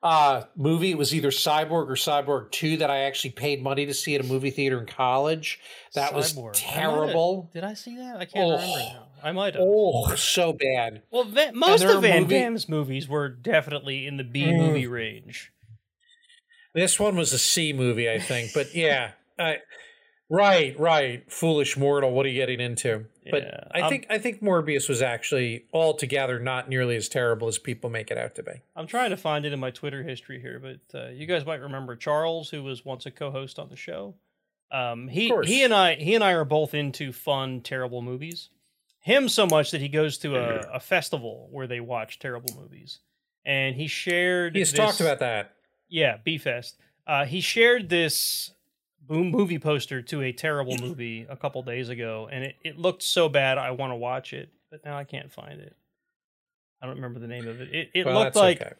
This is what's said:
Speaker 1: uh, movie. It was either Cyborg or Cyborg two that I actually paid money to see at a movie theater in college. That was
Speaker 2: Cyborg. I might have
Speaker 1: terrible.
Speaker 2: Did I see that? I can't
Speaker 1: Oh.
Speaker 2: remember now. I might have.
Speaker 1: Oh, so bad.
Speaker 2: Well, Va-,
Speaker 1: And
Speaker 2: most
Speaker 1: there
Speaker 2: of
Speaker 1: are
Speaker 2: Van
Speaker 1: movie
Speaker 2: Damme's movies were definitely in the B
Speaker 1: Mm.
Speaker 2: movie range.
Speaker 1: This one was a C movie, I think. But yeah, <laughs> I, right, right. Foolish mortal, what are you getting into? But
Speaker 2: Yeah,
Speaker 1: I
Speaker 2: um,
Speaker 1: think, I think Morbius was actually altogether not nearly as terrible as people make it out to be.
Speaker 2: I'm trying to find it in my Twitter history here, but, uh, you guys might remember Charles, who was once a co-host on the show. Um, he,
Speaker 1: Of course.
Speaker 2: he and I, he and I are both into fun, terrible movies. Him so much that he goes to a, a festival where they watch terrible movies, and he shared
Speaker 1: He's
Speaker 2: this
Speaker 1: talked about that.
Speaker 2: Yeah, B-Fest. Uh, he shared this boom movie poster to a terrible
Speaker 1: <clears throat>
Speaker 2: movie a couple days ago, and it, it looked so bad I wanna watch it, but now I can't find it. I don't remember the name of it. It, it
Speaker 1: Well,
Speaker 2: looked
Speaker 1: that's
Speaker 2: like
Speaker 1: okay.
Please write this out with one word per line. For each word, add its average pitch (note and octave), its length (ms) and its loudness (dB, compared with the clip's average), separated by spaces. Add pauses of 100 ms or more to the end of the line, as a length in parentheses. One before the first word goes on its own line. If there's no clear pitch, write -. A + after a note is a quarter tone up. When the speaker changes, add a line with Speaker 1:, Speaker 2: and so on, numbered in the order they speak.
Speaker 1:
uh, D3 420 6 (120)
movie. E3 340 2
It D#3+ 80 -2
was C#3 160 0
either C#3+ 160 2
Cyborg D#3 580 2
or C3 60 -4
Cyborg C#3 560 0
two D#3+ 280 0
that D3+ 120 2
I C#3 100 2
actually C#3 300 -2
paid C3 320 -4
money C3+ 240 0
to C#3+ 80 -4
see D3 200 -2
at C#3 60 2
a B2+ 40 -2
movie C3 260 0
theater C3 300 0
in A2+ 60 -10
college. C#3 760 0 (340)
That C#3+ 200 0
was D3+ 200 0
Speaker 2:
Cyborg. C#3+ 40 -10
I B2 80 -12
might G#2 100 -4
have - 180 -2
Speaker 1:
terrible. E3 800 0
Speaker 2:
Did E3+ 120 -8
I G#3 100 -8
see A#3+ 220 -16
that? B3 200 -12
I F#3 80 -8
can't F#3 220 0
Speaker 1:
Oh. E3 60 4
Speaker 2:
remember - 260 0
now. - 280 -8 (160)
I D3+ 100 -4
might F#3 220 -2
have. F#3 120 2
Speaker 1:
Oh, F3+ 500 4
so E3+ 360 2
bad. A#2+ 580 -2
Speaker 2:
Well, A#3+ 140 2
Va-, B3+ 240 2
Speaker 1:
And A3+ 80 -10
Speaker 2:
most F4+ 240 8
Speaker 1:
there - 100 6
Speaker 2:
of G4+ 80 10
Speaker 1:
are - 20 4
Speaker 2:
Van F3+ 220 8
Speaker 1:
movie D#3+ 120 4
Speaker 2:
Damme's A#3 340 0
movies C#3 400 -2
were C#3+ 220 -2
definitely C3+ 760 -2
in C#3 120 -8
the C3+ 60 -6
B C3 200 -2
Speaker 1:
Mm. E3 140 6
Speaker 2:
movie D3+ 280 4
range. A2+ 640 -8 (1200)
Speaker 1:
This F3+ 240 2
one G3+ 180 2
was D3+ 160 0
a B2+ 60 0
C D#3 340 2
movie, A#2+ 380 0
I A2 80 0
think. A#2 340 -4
But C#3 220 -2
yeah, C#3+ 380 0 (120)
<laughs> - 140 -18
I, D#3+ 200 -2 (680)
right, E3+ 500 4
right. C#3+ 540 2
Foolish D3+ 460 2
mortal, C#3 340 4
what C3+ 140 2
are - 20 0
you B2+ 120 -2
getting B2 200 -2
into? A#2 460 -2 (240)
But D3 140 0
Speaker 2:
Yeah, - 160 -12 (100)
Speaker 1:
I C4+ 120 0
Speaker 2:
um, D#3+ 60 4
Speaker 1:
think, C4+ 220 -2
I G#3+ 80 0
think A3 240 -4
Morbius D#3 480 2
was B2 100 0
actually A#2+ 720 -2
altogether C#3 680 0
not B2+ 300 -4
nearly B2 280 0
as G#2 120 -4
terrible A#2 400 0
as G#2+ 100 -4
people B2 300 -8
make A2+ 220 -6
it - 80 -4
out - 160 -6
to - 80 -12
be. - 100 -12 (240)
Speaker 2:
I'm D#3+ 100 -10
trying A#3+ 240 -2
to F#3 60 -2
find D3 300 -2
it D3 80 -4
in C3+ 60 -6
my C3 100 -4
Twitter C#3 320 -10
history B2+ 380 -12
here, B2 200 -12
but, C3+ 380 -16
uh, B2 100 -10
you C3 160 -14
guys D#3+ 220 -2
might D#3 160 -6
remember C3+ 340 -10
Charles, D#3 540 -2
who D3+ 120 -10
was C3 220 -10
once C3 220 -10
a C3+ 40 -12
co-host C3+ 480 -10
on C#3 120 -14
the C3+ 60 -20
show. G3 400 -12 (540)
Um, B2 380 -6
he, F#3 180 0
Speaker 1:
Of A3+ 40 2
course. F3 180 2
Speaker 2:
he B3+ 140 4
and B3 100 6
I, F#3 220 6
he D#3 200 0
and A3+ 100 4
I F#3+ 80 6
are E3 120 2
both D3+ 300 0
into C#3+ 380 -4
fun, C3 500 -4
terrible B2 400 -6
movies. C3+ 480 -12 (500)
Him B3+ 280 4
so G3+ 180 4
much D#3 240 4
that D#3 120 -4
he C#3+ 60 -4
goes D3+ 300 0
to C#3+ 180 -4
a, A#2 240 -2 (140)
a B2+ 60 -6
festival B2 720 -4
where C#3 140 -8
they A#2+ 140 -6
watch A#2 380 -8
terrible B2 400 -8
movies, - 420 -20 (440)
and C3+ 320 0
he D3+ 100 -6
shared F3 720 0
Speaker 1:
He's F#3+ 160 2
Speaker 2:
this - 60 0
Speaker 1:
talked G#3 220 4
about D#3 200 2
that. A2+ 320 -2 (380)
Speaker 2:
Yeah, D3 340 2
B-Fest. C#3 540 -4 (280)
Uh, C#3+ 200 0
he D#3 160 -4
shared A#3 480 4
this - 640 0 (500)
boom D#3+ 280 0
movie F3 280 2
poster C#3+ 420 -2
to C#3+ 220 -6
a B2+ 100 -2
terrible C3+ 460 -2
Speaker 1:
<clears throat> - 20 -6
Speaker 2:
movie A#2+ 480 -8
a C3+ 80 -14
couple C3+ 260 -6
days B2 280 -6
ago, A2+ 420 -8
and C3 120 -8
it, C3+ 200 -12
it D3+ 140 -10
looked F3+ 240 0
so E3+ 260 2
bad C3+ 300 2
I C3 140 -4
wanna B2+ 260 -6
watch B2 340 -6
it, C#3 160 -14 (220)
but D3+ 160 -20
now D3 100 -10
I C#3+ 80 -10
can't C#3 260 -14
find - 300 -18
it. - 160 -20 (1040)
I C3 60 -14
don't C3 80 -10
remember B2 260 -12
the A#2 80 -12
name A#2+ 180 -10
of A#2 140 -12
it. B2+ 140 -14
It, D#3 200 -4
it F3+ 120 2
Speaker 1:
Well, C3 80 2
Speaker 2:
looked C3 100 6 (100)
Speaker 1:
that's - 80 2
Speaker 2:
like F3+ 200 6
Speaker 1:
okay. - 180 -12